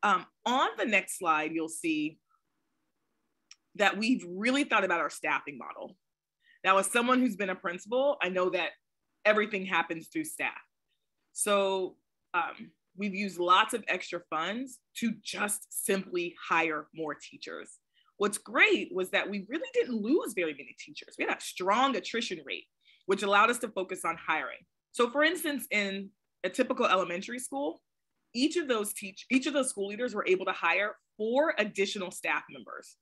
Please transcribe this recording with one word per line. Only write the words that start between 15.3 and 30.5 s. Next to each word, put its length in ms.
simply 500
hire 440
more 220
teachers. 640
What's 200
great 560
was 180
that 180
we 180
really 260
didn't 220
lose 380
very 180
many 260
teachers. 400
We 80
had 120
a 40
strong 540
attrition 500
rate, 200
which 180
allowed 260
us 100
to 100
focus 340
on 140
hiring. 420
So 180
for 140
instance, 480
in 380
a 60
typical 360
elementary 540
school, 420
each 220
of 100
those 260
teach-, 380
each 160
of 60
those 160
school 180
leaders 260
were 140
able 180
to 60